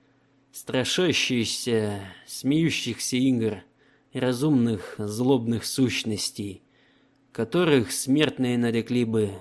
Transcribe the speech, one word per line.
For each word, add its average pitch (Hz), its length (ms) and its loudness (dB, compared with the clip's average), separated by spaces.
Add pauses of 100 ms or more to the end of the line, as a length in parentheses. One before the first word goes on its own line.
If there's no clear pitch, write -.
(520)
страшащиеся, 117 1500 0 (260)
смеющихся 131 920 -2
игр 113 400 2 (560)
разумных 123 840 0
злобных 117 720 0
сущностей. 104 960 -4 (720)
Которых 139 560 2
смертные 131 640 0
нарекли 120 480 0
бы 110 260 0 (100)